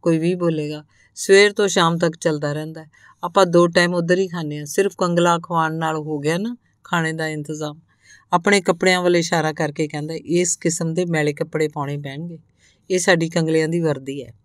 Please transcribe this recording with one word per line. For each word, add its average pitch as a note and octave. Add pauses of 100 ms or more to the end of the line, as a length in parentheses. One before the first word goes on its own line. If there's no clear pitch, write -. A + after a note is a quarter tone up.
ਕੋਈ E3
ਵੀਹ E3+
ਬੋਲੇਗਾ। D3+ (300)
ਸਵੇਰ G3+
ਤੋਂ G3+
ਸ਼ਾਮ E3+
ਤੱਕ E3
ਚੱਲਦਾ D3
ਰਹਿੰਦਾ D#3
ਹੈ। D3+ (340)
"ਆਪਾਂ F#3
ਦੋ F3
ਟਾਈਮ F3
ਉੱਧਰ F3
ਹੀ F#3+
ਖਾਂਦੇ D#3
ਹਾਂ, D3
ਸਿਰਫ G3
ਕੰਗਲਾ E3+
ਖਵਾਉਣ E3
ਨਾਲ D#3+
ਹੋ D3+
ਗਿਆ D#3
ਨਾ A#3 (260)
ਖਾਣੇ D#3+
ਦਾ D#3+
ਇੰਤਜ਼ਾਮ।" D3+ (540)
ਆਪਣੇ G3
ਕੱਪੜਿਆਂ F3+
ਵੱਲ F3+
ਇਸ਼ਾਰਾ E3
ਕਰਕੇ D3+
ਕਹਿੰਦਾ, D3+
"ਇਸ F3
ਕਿਸਮ E3
ਦੇ F3+
ਮੈਲੇ D3+
ਕੱਪੜੇ D#3
ਪਾਉਣੇ D3
ਪੈਣਗੇ, D3 (500)
ਇਹ F#3
ਸਾਡੀ E3+
ਕੰਗਲਿਆਂ D#3+
ਦੀ E3+
ਵਰਦੀ C#3
ਹੈ।" A#2 (120)